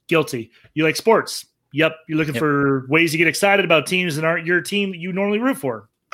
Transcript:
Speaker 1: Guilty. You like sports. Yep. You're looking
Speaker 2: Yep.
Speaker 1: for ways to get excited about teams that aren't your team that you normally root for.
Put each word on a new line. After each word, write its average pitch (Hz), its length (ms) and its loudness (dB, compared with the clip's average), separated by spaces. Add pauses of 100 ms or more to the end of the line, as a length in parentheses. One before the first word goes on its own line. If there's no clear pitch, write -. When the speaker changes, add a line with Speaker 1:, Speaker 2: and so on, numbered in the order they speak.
Speaker 1:
Guilty. 135 440 0 (220)
You 156 120 0
like 156 100 2
sports. - 500 0 (280)
Yep. 156 200 2 (140)
You're 156 100 -4
looking 151 180 -2
Speaker 2:
Yep. 117 40 -2
Speaker 1:
for 139 480 0
ways 160 240 2
to 151 60 -2
get 165 100 4
excited 196 380 2
about 160 220 2
teams 180 280 -2
that 156 80 -4
aren't 165 220 -2
your 175 160 0
team 196 300 -2
that 175 80 -12
you 175 120 -8
normally 202 280 -2
root 254 180 -2
for. 110 320 -6 (240)